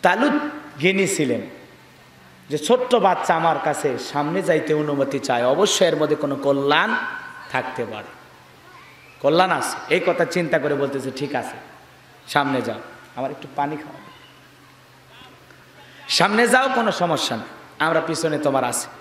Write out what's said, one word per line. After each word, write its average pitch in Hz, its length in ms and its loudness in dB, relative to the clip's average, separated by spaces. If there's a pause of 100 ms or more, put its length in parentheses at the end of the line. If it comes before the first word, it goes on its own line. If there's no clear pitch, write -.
তালুত 214 300 2 (460)
জ্ঞানী 190 280 2
ছিলেন 123 340 0 (1080)
যে 147 80 -2
ছোট্ট 247 360 2
বাচ্চা 190 400 4
আমার 165 300 2
কাছে 139 340 0
সামনে 156 440 -2
যাইতে 151 320 2
অনুমতি 143 440 0
চায়, 123 280 0
অবশ্যই 180 400 4
এর 160 100 2
মধ্যে 151 200 2
কোনো 143 200 -2
কল্যাণ 143 580 2 (580)
থাকতে 127 320 -4
পারে, 107 220 -10 (1160)
কল্যাণ 175 280 4
আছে। - 440 -2
এই 180 120 2
কথা 170 180 2
চিন্তা 165 340 0
করে 147 160 0
বলতেছে, 135 420 -2
"ঠিক 143 180 -6
আছে, 117 220 -6 (720)
সামনে 135 340 2
যাও, 110 180 -6 (360)
আমার 131 140 -6
একটু - 260 -14
পানি 147 200 -4
খাওয়া, - 240 -14 (2000)
সামনে 208 400 2
যাও, 262 260 4
কোনো 220 180 0
সমস্যা 160 440 -2
নেই, 107 100 -10 (320)
আমরা 160 280 2
পিছনে 156 320 -2
তোমার 135 260 0
আছি।" 120 220 -4 (140)